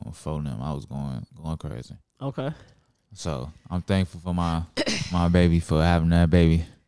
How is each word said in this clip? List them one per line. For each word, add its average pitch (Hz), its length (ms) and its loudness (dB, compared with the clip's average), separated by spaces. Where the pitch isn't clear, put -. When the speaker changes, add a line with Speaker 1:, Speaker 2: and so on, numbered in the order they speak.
Speaker 1:
on - 80 -12
phone 76 320 -8
them. 62 160 -8
I 73 100 -6
was 69 140 -8
going, 67 400 -10
going 80 220 -8
crazy. 62 380 -12
Speaker 2:
Okay. 135 280 -6
Speaker 1:
So 76 380 -8
I'm 90 120 -4
thankful 92 400 -2
for 87 120 -6
my, 85 300 0
<coughs> - 240 -6
my 87 160 2
baby 87 320 4
for 78 240 0
having 85 260 4
that 85 200 4
baby. 85 340 6